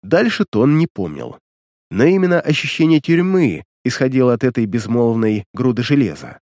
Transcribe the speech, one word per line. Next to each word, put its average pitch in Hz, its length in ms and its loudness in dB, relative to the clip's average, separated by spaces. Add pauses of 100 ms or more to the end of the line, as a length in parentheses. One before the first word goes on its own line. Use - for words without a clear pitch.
Дальше 196 420 0
Тон 139 320 2
не 165 100 0
помнил. 73 520 -10 (500)
Но 98 140 0
именно 180 360 2
ощущение 156 600 0
тюрьмы 170 640 0 (200)
исходило 127 500 0
от 113 100 -2
этой 120 220 0
безмолвной 110 880 0
груды 123 280 0
железа. 120 580 -2 (100)